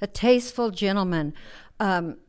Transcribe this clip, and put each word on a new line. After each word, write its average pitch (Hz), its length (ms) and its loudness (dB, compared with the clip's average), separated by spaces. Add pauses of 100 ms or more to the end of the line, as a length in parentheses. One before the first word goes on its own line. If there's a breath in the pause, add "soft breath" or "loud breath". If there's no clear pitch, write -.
A 202 60 -2
tasteful 240 640 2
gentleman. 180 600 0 (460 loud breath)
Um, 180 380 0 (120)